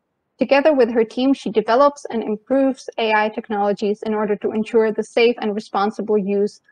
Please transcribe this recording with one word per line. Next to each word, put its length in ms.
Together 340
with 200
her 120
team, 300
she 160
develops 600
and 120
improves 680
A 140
I 160
technologies 720
in 120
order 220
to 160
ensure 400
the 100
safe 380
and 140
responsible 640
use 420